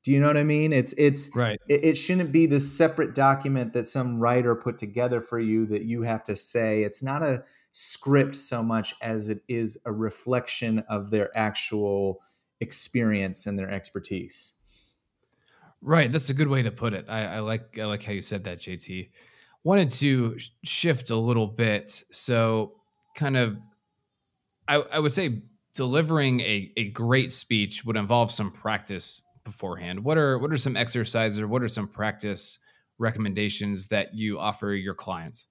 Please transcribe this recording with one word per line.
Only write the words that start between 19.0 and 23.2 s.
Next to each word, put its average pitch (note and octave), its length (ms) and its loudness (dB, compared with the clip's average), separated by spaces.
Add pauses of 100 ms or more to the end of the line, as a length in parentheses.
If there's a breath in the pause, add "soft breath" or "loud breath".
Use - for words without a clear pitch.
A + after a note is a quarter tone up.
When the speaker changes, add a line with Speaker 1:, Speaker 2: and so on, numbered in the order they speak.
Speaker 2:
Wanted F3+ 240 4
to B2+ 500 2
sh-, - 120 -14 (140)
shift - 440 0
a A#2 80 0
little A2+ 300 2
bit. G#2+ 640 -2
So A2+ 640 0 (420)
kind C3+ 220 0